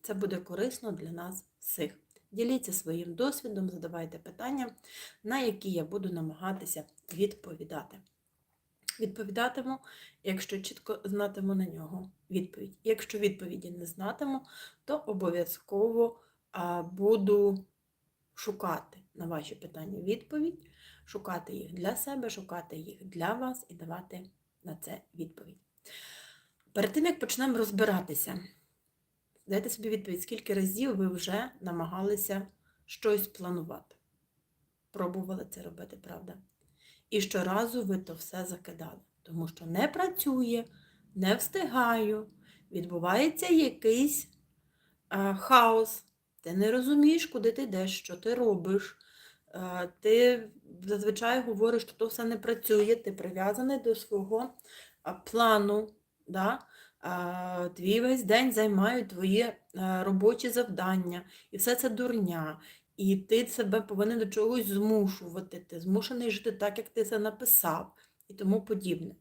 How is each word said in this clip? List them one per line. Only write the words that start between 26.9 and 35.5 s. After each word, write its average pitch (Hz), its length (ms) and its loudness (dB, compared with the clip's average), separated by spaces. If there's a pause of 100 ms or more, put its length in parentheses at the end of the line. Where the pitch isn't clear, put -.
тим, 311 140 2
як 349 120 0
почнемо 254 400 -2
розбиратися, 202 840 0 (1040)
дайте 220 240 -2
собі 220 180 -6
відповідь, 196 340 -4
скільки - 320 -6
разів 196 420 0
ви 190 120 2
вже 190 420 -2 (100)
намагалися 190 840 -4 (380)
щось 208 440 0
планувати. 180 680 -10 (960)
Пробували 190 600 -6